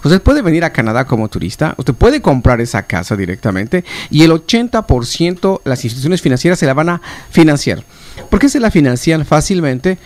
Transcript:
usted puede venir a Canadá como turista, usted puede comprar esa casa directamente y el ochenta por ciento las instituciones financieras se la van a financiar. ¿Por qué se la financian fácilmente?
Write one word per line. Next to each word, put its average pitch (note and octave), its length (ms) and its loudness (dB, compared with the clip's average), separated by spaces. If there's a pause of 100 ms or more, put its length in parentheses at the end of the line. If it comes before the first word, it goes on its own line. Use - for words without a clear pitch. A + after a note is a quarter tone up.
usted F3+ 180 4
puede C#4+ 220 2
venir E3 220 2
a - 80 -4
Canadá A#2 340 -2
como A2 220 -2
turista, - 480 -4
usted C3 180 -2
puede B3+ 260 4
comprar B2+ 400 0
esa A#2 220 -4
casa F#2 320 -4
directamente G2 720 -4 (260)
y D3+ 140 4
el E3 80 6
ochenta A3+ 560 -2
por B2 180 0
ciento F3+ 580 -2
las B2+ 200 -4
instituciones C3 360 -2
financieras D#3+ 380 0
se E3 80 0
la C3 80 2
van D#3 140 0
a E3+ 140 -4 (280)
financiar. C#3+ 540 2 (440)
¿Por G3+ 120 2
qué C#4 80 4
se D4 100 0
la A3 140 0
financian D3 520 2
fácilmente? D#3 800 0